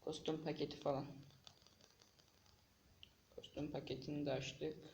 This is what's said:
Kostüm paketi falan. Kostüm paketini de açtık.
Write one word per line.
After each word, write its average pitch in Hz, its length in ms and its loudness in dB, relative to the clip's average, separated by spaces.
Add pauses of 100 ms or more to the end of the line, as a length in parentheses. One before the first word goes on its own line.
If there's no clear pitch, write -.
Kostüm 156 400 0
paketi 151 360 2
falan. 143 260 4 (2250)
Kostüm - 340 -2
paketini 147 560 0
de 139 60 4
açtık. 143 440 0 (180)